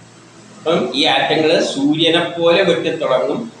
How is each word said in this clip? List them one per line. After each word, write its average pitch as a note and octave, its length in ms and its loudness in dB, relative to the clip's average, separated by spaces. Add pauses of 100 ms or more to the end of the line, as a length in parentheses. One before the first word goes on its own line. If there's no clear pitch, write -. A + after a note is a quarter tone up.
(580)
അപ്പം E3+ 360 -2
ഈ C#3+ 100 0
ആറ്റങ്ങള് D3 600 2
സൂര്യനെ D#3+ 760 0
പോലെ E3+ 240 2
വെട്ടിത്തിളങ്ങും. C3+ 960 -2